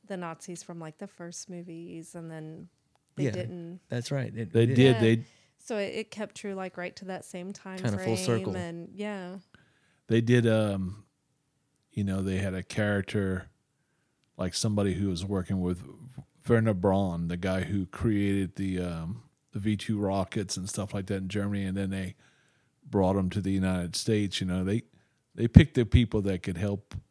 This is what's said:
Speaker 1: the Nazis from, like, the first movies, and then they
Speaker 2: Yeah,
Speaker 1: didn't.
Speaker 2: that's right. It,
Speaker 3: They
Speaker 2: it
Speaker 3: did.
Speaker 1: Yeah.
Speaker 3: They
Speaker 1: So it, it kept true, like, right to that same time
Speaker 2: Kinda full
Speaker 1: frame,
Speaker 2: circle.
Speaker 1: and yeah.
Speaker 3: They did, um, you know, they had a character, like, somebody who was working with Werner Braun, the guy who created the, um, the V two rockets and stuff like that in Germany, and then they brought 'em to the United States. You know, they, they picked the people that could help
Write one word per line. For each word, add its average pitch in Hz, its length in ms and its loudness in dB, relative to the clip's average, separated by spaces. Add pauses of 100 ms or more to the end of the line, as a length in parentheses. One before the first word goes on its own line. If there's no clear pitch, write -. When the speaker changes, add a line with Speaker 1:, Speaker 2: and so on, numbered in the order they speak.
Speaker 1:
the 196 100 -8
Nazis 170 460 -10
from, 170 160 -14
like, 156 200 -14
the 202 80 -12
first 175 440 -16
movies, 170 640 -12
and 165 160 -12
then 160 380 -12 (480)
they 143 80 -2
Speaker 2:
Yeah, 123 80 2
Speaker 1:
didn't. 175 560 -8
Speaker 2:
that's 120 220 -6
right. 131 260 -4
It, 113 160 -6
Speaker 3:
They 113 120 8
Speaker 2:
it 120 100 4
Speaker 3:
did. 110 40 6
Speaker 1:
Yeah. 127 220 8
Speaker 3:
They 113 240 4 (340)
Speaker 1:
So - 180 -6
it, 202 180 -2
it 220 160 -6
kept 208 260 -10
true, 202 180 -8
like, 190 220 -8
right 180 200 -8
to - 100 -16
that 185 180 -8
same 180 280 -10
time 190 260 -12
Speaker 2:
Kinda 107 200 -2
full 113 180 0
Speaker 1:
frame, 110 100 -2
Speaker 2:
circle. 98 300 0
Speaker 1:
and 170 380 -8
yeah. 196 440 -8 (680)
Speaker 3:
They 117 140 4
did, 117 260 4
um, 101 580 0 (880)
you 104 120 -2
know, 95 180 -2
they 95 160 0
had 95 160 -2
a 92 80 -6
character, 101 880 -2 (880)
like, 92 180 -4
somebody 101 400 2
who 98 160 0
was 87 140 -4
working 98 360 -2
with 90 220 -2 (680)
Werner 113 260 4
Braun, 90 540 2
the 87 80 -4
guy 92 260 0
who 95 240 0
created 101 680 0
the, 92 240 -2
um, 87 440 -6 (280)
the - 60 -8
V 104 180 0
two 104 220 -4
rockets 98 580 -2
and 95 120 -8
stuff 101 260 -6
like 98 120 -4
that 98 100 -2
in 95 120 -6
Germany, 101 360 -2
and 95 120 -2
then 98 140 -2
they 92 240 -6 (760)
brought 98 280 4
'em 92 140 2
to 104 120 -2
the 98 80 -2
United 92 460 0
States. 104 440 0
You 95 60 -2
know, 92 180 0
they, 107 180 0 (520)
they 113 140 0
picked - 260 10
the 123 100 4
people 110 380 4
that 95 200 -2
could 90 140 -4
help 101 380 -4 (160)